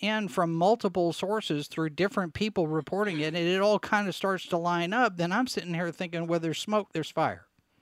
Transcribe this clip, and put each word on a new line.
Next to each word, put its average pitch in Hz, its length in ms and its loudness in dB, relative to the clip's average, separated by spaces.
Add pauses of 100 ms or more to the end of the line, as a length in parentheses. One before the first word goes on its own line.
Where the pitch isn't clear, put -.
in 208 280 0
from 165 240 2
multiple 175 640 2
sources 190 540 -2
through 160 220 -4
different 180 440 -2
people 208 320 0
reporting 160 540 0
it, 156 80 0
and 160 80 -2
it 180 260 2
all 208 160 6
kinda 208 340 0
starts 190 360 -2
to 175 100 0
line 175 340 0
up, 226 240 2
then 170 160 0
I'm 247 140 2
sitting 175 260 -6
here 170 180 -2
thinking, 170 360 -4
"Where 170 120 2
there's 160 200 -2
smoke, 214 340 -2
there's 156 180 -4
fire." 120 360 -2 (360)